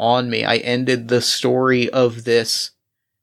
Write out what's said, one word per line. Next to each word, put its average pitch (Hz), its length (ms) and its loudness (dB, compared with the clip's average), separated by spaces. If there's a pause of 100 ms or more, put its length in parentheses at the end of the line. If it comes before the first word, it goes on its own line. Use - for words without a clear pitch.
on 123 300 2
me? 110 120 -2
I 113 140 2
ended 123 520 -2
the 120 120 2
story 127 720 0
of 120 340 0
this, 117 460 0 (520)